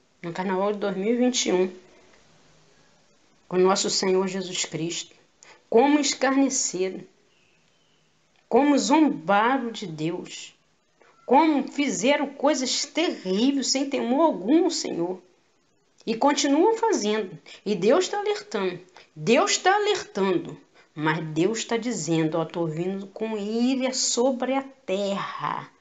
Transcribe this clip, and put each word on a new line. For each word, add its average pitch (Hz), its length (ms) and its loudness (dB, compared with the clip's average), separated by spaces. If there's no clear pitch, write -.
no 170 120 -10
carnaval 190 400 -2
de 208 60 -6
dois 196 180 -4
mil 202 180 0
e - 20 0
vinte 247 300 0
e 220 60 0
um, 185 200 2
com 180 100 -6
nosso 185 320 4
Senhor 190 380 0
Jesus 180 380 -6
Cristo. 165 520 -8
Como 285 300 4
escarneceram, 254 1000 -2
como 285 280 6
zombaram 233 960 2
de 214 160 -10
Deus. 165 680 -8
Como 294 420 4
fizeram 269 560 0
coisas 262 600 -2
terríveis 254 840 0
sem 277 200 -2
temor 247 320 0
algum 285 420 4
ao 339 60 0
Senhor. 175 500 -6
E 226 100 -2
continuam 294 580 4
fazendo. 214 640 -2
E 202 80 0
Deus 240 340 2
tá 403 100 -8
alertando. 208 640 -4
Deus 220 440 2
tá 370 160 4
alertando. 277 840 -2
Mas 156 320 -2
Deus 165 400 -2
tá 233 100 -2
dizendo, 165 640 -2
ó, 165 80 -2
"Tô 170 180 -4
vindo 180 440 -6
com 220 280 -8
ira 240 560 -2
sobre 254 640 0
a 269 80 -2
terra. - 1080 -6